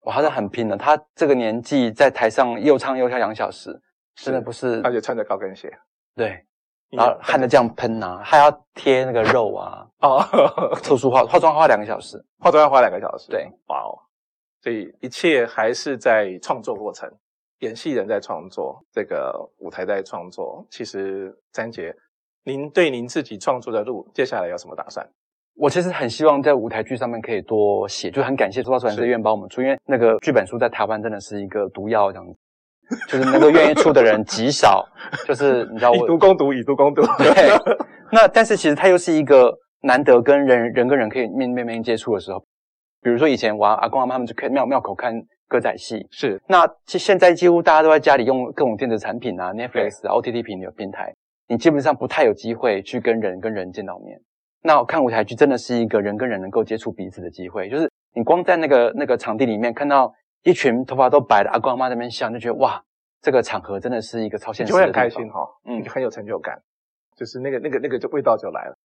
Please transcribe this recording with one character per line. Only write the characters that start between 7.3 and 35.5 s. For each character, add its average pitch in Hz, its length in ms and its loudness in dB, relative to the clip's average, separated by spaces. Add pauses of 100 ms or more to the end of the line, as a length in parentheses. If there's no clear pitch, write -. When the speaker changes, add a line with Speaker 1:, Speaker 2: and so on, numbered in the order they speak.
Speaker 1:
得 131 80 0
这 135 120 4
样 120 160 2
喷 113 280 -6
啊， 90 220 -10
还 151 140 4
要 147 120 8 (240)
贴 131 300 0
那 131 80 -6
个 117 100 0
肉 110 320 0
啊， 95 320 -14 (140)
Speaker 2:
哦。 135 180 4 (640)
Speaker 1:
特 147 140 2
殊 127 140 0
化， 127 140 4
化 165 140 2
妆 156 160 4
花 156 120 4
两 117 120 4
个 107 60 -8
小 104 160 -8
时。 - 160 -20 (220)
Speaker 2:
化 175 120 2
妆 151 120 6
要 147 80 4
花 135 100 4
两 110 100 4
个 90 80 -8
小 - 200 -8
时。 - 120 -18
Speaker 1:
对。 104 160 -6 (200)
Speaker 2:
哇 69 160 -6
哦。 52 100 -12 (680)
所 120 100 -6
以 107 180 -10 (100)
一 127 100 -12
切 143 340 0
还 113 300 -2
是 135 240 -8
在 107 420 0
创 131 220 -6
作 120 120 -8
过 104 160 -10
程， - 160 -16 (520)
演 113 180 -10
戏 160 160 -8
人 104 160 -4
在 107 100 -2
创 92 300 -10
作， 69 420 -10
这 107 140 -6
个 71 340 -6 (200)
舞 85 120 -16
台 92 140 -10
在 98 180 -4
创 90 280 -14
作。 - 400 -12
其 117 160 -12
实 98 520 -10 (140)
詹 117 180 -10
杰， 90 240 -14 (500)
您 139 260 -10
对 165 200 0
您 120 160 -8
自 147 160 -6
己 113 140 -12
创 127 240 -4
作 120 100 -12
的 110 140 -4
路， 113 300 -10
接 135 100 -2
下 123 160 -6
来 87 80 -6
有 87 80 -8
什 87 100 -14
么 - 80 -18
打 - 140 -12
算？ - 180 -14 (480)
Speaker 1:
我 147 140 0
其 175 140 0
实 180 80 -4
很 147 180 -6
希 117 160 -6
望 143 160 6
在 143 140 2
舞 117 140 -4
台 110 160 -6
剧 131 120 -8
上 120 140 -6
面 117 100 -10
可 113 120 -10
以 98 100 -6
多 101 460 0
写， - 240 -10
就 135 100 -2
很 131 140 -2
感 117 140 0
谢 127 120 -6
周 117 80 -6
遭 127 80 0
出 123 80 -4
版 107 80 -2
社 120 100 -4
愿 120 140 0
意 110 40 -6
帮 107 120 2
我 - 20 -4
们 95 120 -12
出， - 120 -10
Speaker 2:
是。 127 60 -2
Speaker 1:
因 135 60 0
为 135 40 -2 (100)
那 135 120 -2
个 113 200 4
剧 - 120 -4
本 110 160 2
书 120 100 -10
在 120 120 0
台 110 160 -4
湾 107 180 -6
真 113 80 -6
的 104 80 -8
是 101 240 -12
一 98 60 -10
个 101 220 -4
毒 101 180 -10
药 104 240 2
这 95 40 -14
样 92 120 -18
子， - 680 -16 (120)
就 131 100 -2
是 131 100 0
能 135 120 4
够 151 100 10
愿 156 180 6
意 151 60 2
出 151 180 4
的 139 80 6
人 107 240 4
极 113 280 -2
少， 98 340 2 (200)
Speaker 2:
<laughs> - 200 -10
Speaker 1:
就 143 80 0
是 127 380 0